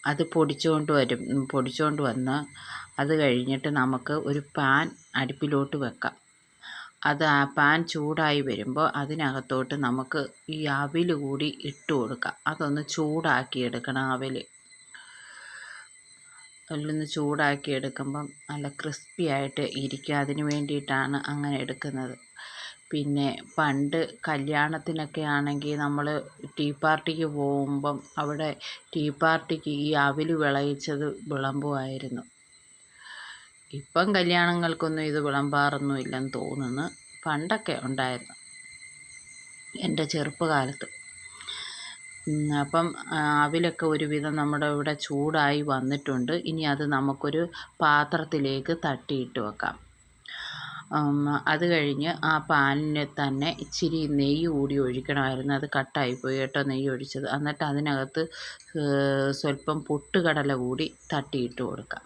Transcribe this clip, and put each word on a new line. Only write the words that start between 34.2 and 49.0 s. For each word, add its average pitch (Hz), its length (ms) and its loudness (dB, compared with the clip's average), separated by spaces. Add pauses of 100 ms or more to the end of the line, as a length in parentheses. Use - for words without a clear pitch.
ഇത് 151 160 0
വിളമ്പാറൊന്നും 143 800 2
ഇല്ലെന്ന് 135 340 -4
തോന്നുന്നു, 135 480 -4 (400)
പണ്ടൊക്കെ 165 500 -2 (120)
ഉണ്ടായിരുന്നു 131 480 -4 (1500)
എൻ്റെ 156 260 0
ചെറുപ്പകാലത്ത്. 147 760 0 (1400)
ഉം, 151 320 2
അപ്പം, 165 260 2 (300)
ആ, - 20 2 (280)
അവിലൊക്കെ 165 380 2 (100)
ഒരുവിധം 151 460 0
നമ്മുടെ 147 340 2
ഇവിടെ 147 180 0 (140)
ചൂടായി 147 540 2 (120)
വന്നിട്ടുണ്ട്. 131 600 0 (180)
ഇനി 160 120 -2 (120)
അത് 147 100 -2 (100)
നമുക്കൊരു 139 480 0 (400)
പാത്രത്തിലേക്ക് 147 920 2 (120)
തട്ടിയിട്ട് 127 600 -4